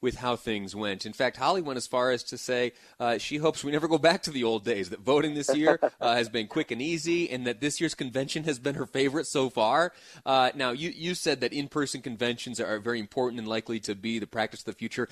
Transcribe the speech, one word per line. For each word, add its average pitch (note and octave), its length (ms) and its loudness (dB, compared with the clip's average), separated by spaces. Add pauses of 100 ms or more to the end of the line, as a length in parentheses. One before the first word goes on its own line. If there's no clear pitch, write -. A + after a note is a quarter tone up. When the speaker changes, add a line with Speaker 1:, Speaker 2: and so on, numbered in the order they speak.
Speaker 1:
with B2 160 0
how A#2+ 200 0
things G2+ 380 -4
went. G2+ 300 -2
In G#2+ 80 -8
fact, B2+ 240 0
Holly E3+ 240 2
went C#3+ 160 -4
as A#2+ 100 -6
far B2+ 240 2
as A#2+ 140 0
to B2+ 140 -10
say, B2 340 0 (260)
uh, A#2 200 2
she - 180 -4
hopes D3+ 260 0
we C#3+ 80 -4
never D3+ 180 0
go D#3+ 100 4
back E3+ 240 4
to - 80 -6
the C3 140 0
old A2+ 200 2
days, G2 260 0
that G2+ 100 -10
voting D3 340 2
this C#3+ 200 0
year, D3+ 240 4 (120)
Speaker 2:
<laughs> - 100 -12
Speaker 1:
uh, A#2+ 140 2
has A#2 140 2
been A2 180 -2
quick - 240 -4
and A#2 100 -4
easy, E3 500 -2
and B2+ 160 -4
that A#2 140 -4
this C#3+ 200 -2
year's D#3+ 140 0
convention C3+ 500 -4
has D3 140 -2
been C3+ 160 -4
her C#3 120 -6
favorite C#3 400 0
so C3 240 2
far. C3+ 420 4 (320)
Uh, C3 300 6
now, C3 160 0
you, D3+ 200 -4
you E3+ 240 -4
said C#3+ 260 0
that A#2+ 120 0
in-person C#3+ 480 -2
conventions A#2+ 600 -4
are G#2+ 180 -2
very A#2 200 -2
important A#2+ 400 -2
and A2 100 -6
likely A2+ 320 -2
to G#2 140 -4
be A2+ 240 -4
the G2+ 80 -6
practice A2 340 -4
of - 60 -16
the G#2+ 60 -6
future. A#2 400 -4